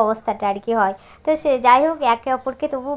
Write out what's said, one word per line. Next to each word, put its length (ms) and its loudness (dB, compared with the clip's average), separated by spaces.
অবস্থাটা 460 -4
আর 140 -4
কি 140 -2
হয়। 160 0
তো 60 -2
সে 100 0
যাই 220 6
হোক, 120 -4
একে 240 -4
অপরকে 360 -6
তবু 240 -8